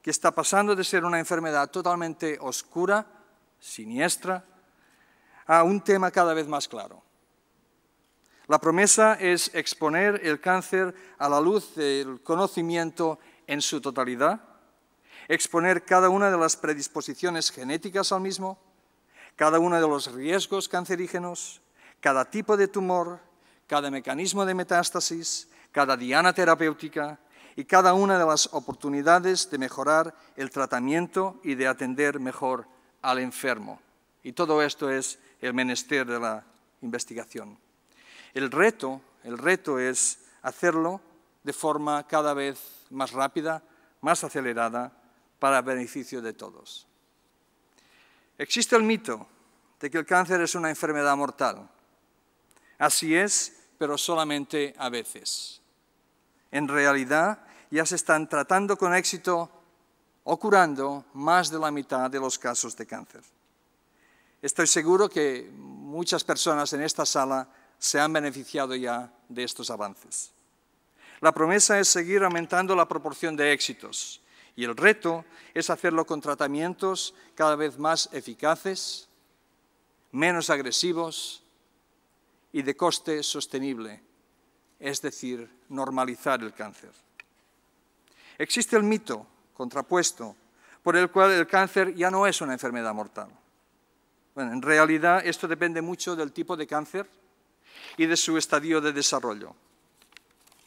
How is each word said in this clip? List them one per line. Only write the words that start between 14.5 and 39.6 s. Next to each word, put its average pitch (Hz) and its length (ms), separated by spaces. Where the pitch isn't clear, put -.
exponer 170 580
cada 185 260
una 196 200
de 180 80
las 160 180
predisposiciones 151 960
genéticas 165 640
al 190 80
mismo, 190 360
cada 156 240
uno 170 220
de 156 80
los 139 240
riesgos 180 560
cancerígenos, 180 920
cada 135 320
tipo 208 260
de 196 120
tumor, 180 500
cada 143 240
mecanismo 160 560
de 185 80
metástasis, 175 960
cada 135 220
diana 139 380
terapéutica 156 840
y 139 120
cada 185 260
una 196 260
de 180 60
las 208 300
oportunidades 151 960
de 147 80
mejorar 147 560
el 135 140
tratamiento 156 960
y 143 100
de 131 120
atender 135 520
mejor 127 480
al 127 160
enfermo. 117 640
Y 127 100
todo 151 300
esto 143 260
es 135 300
el 123 140
menester 127 540
de 120 120
la 110 280
investigación. 113 800
El 135 180
reto, 143 520
el 120 140
reto 151 420